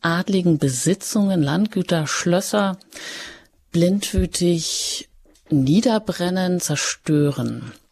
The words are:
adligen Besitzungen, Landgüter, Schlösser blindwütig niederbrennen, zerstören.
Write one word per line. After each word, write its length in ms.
adligen 560
Besitzungen, 840
Landgüter, 640
Schlösser 720
blindwütig 1400
niederbrennen, 1120
zerstören. 1120